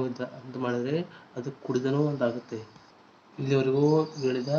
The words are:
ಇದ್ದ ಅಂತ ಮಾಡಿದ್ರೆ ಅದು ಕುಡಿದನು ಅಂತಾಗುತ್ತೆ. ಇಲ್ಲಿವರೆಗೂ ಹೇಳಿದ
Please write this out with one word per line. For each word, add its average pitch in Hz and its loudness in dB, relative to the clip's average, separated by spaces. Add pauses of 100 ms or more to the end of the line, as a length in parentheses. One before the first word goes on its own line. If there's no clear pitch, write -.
ಇದ್ದ 123 -6 (140)
ಅಂತ 127 -14
ಮಾಡಿದ್ರೆ 123 -2 (360)
ಅದು 131 -8 (100)
ಕುಡಿದನು 135 0
ಅಂತಾಗುತ್ತೆ. 123 -2 (760)
ಇಲ್ಲಿವರೆಗೂ 139 2 (300)
ಹೇಳಿದ 127 -2